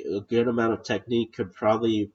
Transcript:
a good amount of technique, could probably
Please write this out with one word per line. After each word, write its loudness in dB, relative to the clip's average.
a -4
good 0
amount 2
of -4
technique, -2
could -6
probably 0